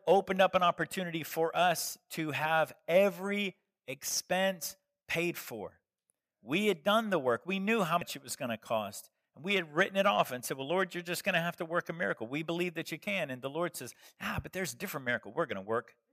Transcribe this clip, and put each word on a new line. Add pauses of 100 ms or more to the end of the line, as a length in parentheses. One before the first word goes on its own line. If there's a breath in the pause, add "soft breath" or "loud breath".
opened
up
an
opportunity
for
us (140)
to
have (120)
every (320)
expense (320)
paid
for. (640)
We
had
done
the
work.
We
knew
how
much
it
was
gonna
cost. (280)
And
we
had
written
it
off
and
said,
"Well,
Lord,
you're
just
gonna
have
to
work
a
miracle.
We
believe
that
you
can."
And
the
Lord
says, (260 soft breath)
"Ah,
but
there's
a
different
miracle
we're
gonna
work." (180)